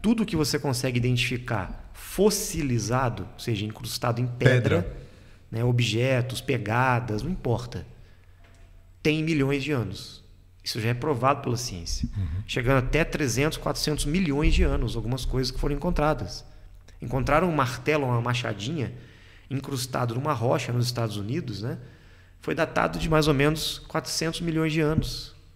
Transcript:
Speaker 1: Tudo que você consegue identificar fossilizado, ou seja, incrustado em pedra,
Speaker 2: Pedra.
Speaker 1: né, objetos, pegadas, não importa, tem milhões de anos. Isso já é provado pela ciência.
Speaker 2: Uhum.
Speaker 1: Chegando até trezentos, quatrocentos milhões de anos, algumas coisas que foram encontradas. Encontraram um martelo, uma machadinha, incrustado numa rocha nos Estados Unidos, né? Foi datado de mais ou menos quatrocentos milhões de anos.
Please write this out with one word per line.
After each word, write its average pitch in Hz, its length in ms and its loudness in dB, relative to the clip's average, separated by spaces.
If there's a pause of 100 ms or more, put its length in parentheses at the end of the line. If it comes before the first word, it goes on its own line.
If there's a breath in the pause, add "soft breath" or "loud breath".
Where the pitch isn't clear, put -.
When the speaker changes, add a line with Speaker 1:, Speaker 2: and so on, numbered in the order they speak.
Speaker 1:
Tudo 220 240 4
que - 120 -4
você 151 220 0
consegue 131 400 0
identificar 120 960 -2
fossilizado, 127 1400 0
ou - 60 -20
seja, 104 260 -2
incrustado 117 540 -4
em 127 60 0
pedra, 123 560 4
Speaker 2:
Pedra. - 140 -6 (540 loud breath)
Speaker 1:
né, 113 140 -2
objetos, 123 760 2
pegadas, 120 840 0
não 147 80 -4
importa, 113 560 -2 (1160 soft breath)
tem 156 200 2
milhões 143 400 2
de 147 100 -2
anos. 101 500 -4 (400)
Isso - 180 -6
já 110 100 0
é 123 40 2
provado 131 480 0
pela 120 140 -2
ciência. - 600 -4
Speaker 2:
Uhum. 95 100 -2 (200)
Speaker 1:
Chegando 131 320 2
até 127 240 2
trezentos, 147 560 0
quatrocentos 139 460 -2
milhões 151 500 4
de - 80 6
anos, 135 320 2
algumas 120 300 -2
coisas 127 260 0
que - 80 -6
foram 143 160 0
encontradas. 147 720 0 (560 soft breath)
Encontraram 135 480 2
um 165 60 0
martelo, 143 520 0
uma 120 140 2
machadinha, 117 720 -2 (580 loud breath)
incrustado 123 640 -4
numa 143 180 -2
rocha 120 400 0
nos 120 140 2
Estados 113 300 -4
Unidos, 107 460 -6
né? 131 160 -6 (600 loud breath)
Foi 156 140 -2
datado 165 440 0
de 170 120 -2
mais 156 160 6
ou 151 80 4
menos 147 540 0
quatrocentos 160 520 -4
milhões 160 320 0
de 160 80 0
anos. - 540 0 (220)